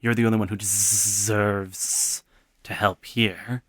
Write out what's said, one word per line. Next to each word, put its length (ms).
You're 140
the 120
only 120
one 100
who 80
deserves 1700
to 100
help 320
here. 640